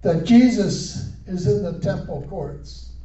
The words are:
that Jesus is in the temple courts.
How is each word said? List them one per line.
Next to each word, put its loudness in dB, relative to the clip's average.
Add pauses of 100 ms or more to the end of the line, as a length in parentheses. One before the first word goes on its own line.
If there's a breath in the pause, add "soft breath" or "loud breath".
that 0
Jesus 4 (160)
is -2
in 2
the -6
temple -4
courts. -12 (140)